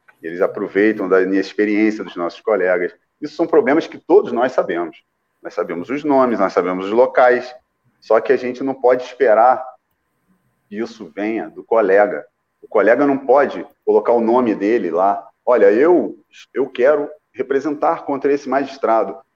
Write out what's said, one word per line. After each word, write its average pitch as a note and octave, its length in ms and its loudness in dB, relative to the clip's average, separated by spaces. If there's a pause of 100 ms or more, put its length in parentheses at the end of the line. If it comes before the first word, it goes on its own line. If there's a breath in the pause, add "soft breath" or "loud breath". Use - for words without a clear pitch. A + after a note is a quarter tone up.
(220)
Eles E2+ 200 -8
aproveitam G2+ 640 0
da F#2+ 140 4
inexperiência G#2 840 -2
dos F2+ 140 -16
nossos F2 240 -8
colegas. F2+ 520 0 (260)
Isso D3+ 160 -12
são E3+ 120 -2
problemas D3+ 400 2
que - 100 -16
todos F#3+ 340 2
nós B2 200 -2
sabemos. E2+ 520 -6 (380)
Nós E2+ 120 -14
sabemos F2 360 -8
os D3 140 -6
nomes, C3 340 2
nós F#2+ 160 -2
sabemos F#2 320 -2
os G2+ 60 -6
locais, B2 600 2 (480)
só A2+ 200 2
que C#3 120 0
a B2+ 60 2
gente B2 260 -8
não C3+ 120 -6
pode B2 280 2
esperar A#2+ 600 2 (1040)
que G2+ 100 -14
isso A2 380 -10
venha G2+ 340 -6
do E2+ 140 -18
colega. G2 600 2 (360)
O - 60 -20
colega A2+ 380 2
não C#3 120 2
pode C3+ 480 0 (200)
colocar G#2+ 280 2
o A#2+ 80 2
nome A#2 340 2
dele G2+ 360 -2
lá. G2 360 -2 (180)
"Olha, G#2+ 260 4
eu, C3 460 2 (360)
eu C3+ 140 -2
quero C#3+ 420 0 (240)
representar C#3+ 720 -4
contra C#3 300 -2
esse C#3 160 -4
magistrado, A2+ 680 -2 (180)